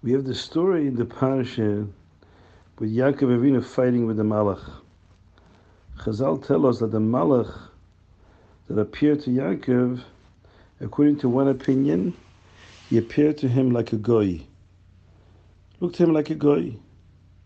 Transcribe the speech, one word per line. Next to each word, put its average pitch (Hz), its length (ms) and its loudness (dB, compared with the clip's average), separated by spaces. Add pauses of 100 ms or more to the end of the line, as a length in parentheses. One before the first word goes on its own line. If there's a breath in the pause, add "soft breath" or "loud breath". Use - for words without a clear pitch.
We 117 80 -2
have 135 140 0
the 127 100 -6
story 170 500 -2
in 127 120 -4
the 117 80 0
Parasha 120 800 -2 (880 soft breath)
with 107 160 -4
Yaakov 127 460 2
Avinu 127 240 2
fighting 123 420 0
with 110 120 -2
the 110 60 0
Malach. 107 580 -2 (1200 soft breath)
Chazal 131 460 -4
tell 143 200 2
us 120 140 2
that 110 120 -2
the 110 80 0
Malach 117 680 0 (1000 soft breath)
that 95 100 -2
appeared 147 440 0
to - 80 -6
Yaakov, 123 720 0 (800 soft breath)
according 147 380 2
to 127 100 0
one 135 180 2
opinion, 143 680 0 (720 loud breath)
he 117 80 2
appeared 147 400 2
to 135 100 -2
him 127 240 2
like 117 220 0
a - 20 -2
goy. 104 460 2 (1400 soft breath)
Looked 175 160 -4
to 175 80 2
him 165 80 4
like 151 180 0
a 160 60 -2
goy. 147 400 0 (720)